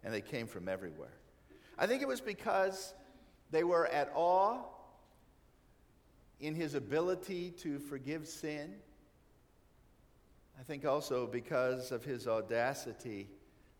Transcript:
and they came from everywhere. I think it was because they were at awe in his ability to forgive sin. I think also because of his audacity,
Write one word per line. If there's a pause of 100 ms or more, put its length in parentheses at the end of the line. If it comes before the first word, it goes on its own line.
and
they
came
from
everywhere. (640)
I
think
it
was
because (560)
they
were
at
awe (1800)
in
his
ability
to
forgive
sin. (1800)
I
think
also
because
of
his
audacity, (520)